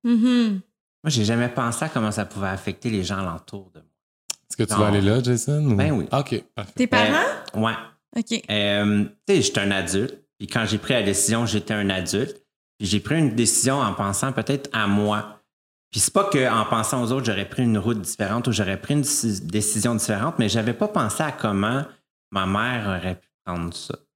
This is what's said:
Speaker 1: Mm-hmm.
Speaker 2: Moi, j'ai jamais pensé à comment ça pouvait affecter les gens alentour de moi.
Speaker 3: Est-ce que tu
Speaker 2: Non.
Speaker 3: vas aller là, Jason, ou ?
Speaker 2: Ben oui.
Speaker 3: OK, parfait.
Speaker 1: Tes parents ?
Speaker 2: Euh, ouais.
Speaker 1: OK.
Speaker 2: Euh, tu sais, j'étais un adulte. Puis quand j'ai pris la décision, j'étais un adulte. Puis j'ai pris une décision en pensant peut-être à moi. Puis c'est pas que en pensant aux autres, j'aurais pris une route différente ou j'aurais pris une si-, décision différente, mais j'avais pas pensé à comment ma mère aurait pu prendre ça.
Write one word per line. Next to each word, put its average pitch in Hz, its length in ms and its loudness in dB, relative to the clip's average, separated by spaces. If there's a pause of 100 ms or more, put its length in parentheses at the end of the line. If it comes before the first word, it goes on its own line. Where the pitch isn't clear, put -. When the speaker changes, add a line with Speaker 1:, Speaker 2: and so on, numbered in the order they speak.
Speaker 1:
Mm-hmm. 240 440 4
Speaker 2:
Moi, 190 80 -2 (480)
j'ai 127 180 2
jamais 117 240 2
pensé 117 360 -2
à - 40 -6
comment 110 220 0
ça 104 140 -2
pouvait 98 220 -6
affecter 95 420 -6
les 104 140 0
gens 92 160 -4
alentour 92 540 -10
de 78 60 -20
moi. 76 100 -20 (600)
Speaker 3:
Est-ce - 80 -8
que 120 60 2
tu 104 100 0
Speaker 2:
Non. 101 60 4
Speaker 3:
vas 104 80 6
aller 101 140 4
là, 107 200 4
Jason, 123 440 0
ou ? 123 100 4
Speaker 2:
Ben 143 160 4
oui. 110 200 0
Speaker 3:
OK, 131 300 0 (140)
parfait. - 200 -10
Speaker 1:
Tes 247 120 2
parents ? 240 240 4 (440)
Speaker 2:
Euh, 214 40 -2
ouais. 113 140 2 (440)
Speaker 1:
OK. - 320 -4
Speaker 2:
Euh, 104 540 2 (240)
tu 202 80 6
sais, 156 60 6
j'étais - 180 0
un 101 120 0
adulte. 95 500 -2 (180)
Puis - 80 -10
quand 117 180 -2
j'ai 104 120 -2
pris - 160 -2
la 120 100 4
décision, 110 420 2
j'étais 104 280 -2
un 101 160 0
adulte. 98 520 -2 (360)
Puis 104 100 -4
j'ai 98 120 2
pris 147 180 0
une 139 180 2
décision 127 460 2
en 104 120 0
pensant 104 380 -2
peut-être 139 420 -2
à 110 140 2
moi. 104 540 0 (500)
Puis - 100 -4
c'est - 120 0
pas 196 120 4
que 131 240 2
en 110 160 2
pensant 120 380 0
aux 113 80 0
autres, 131 140 -2
j'aurais 101 240 -2
pris - 140 -2
une 113 140 4
route 107 240 0
différente 107 460 -2
ou 127 60 2
j'aurais 98 240 0
pris - 160 -4
une 147 100 2
si-, 107 380 -2
décision 107 540 -2
différente, 107 440 -2
mais 113 100 2
j'avais 113 240 0
pas 214 140 -2
pensé 139 360 -2
à 151 100 -2
comment 107 500 -2 (480)
ma 98 140 -2
mère 107 400 -2 (140)
aurait 90 160 -4
pu - 120 -20 (180)
prendre 87 280 -6
ça. - 220 -10 (200)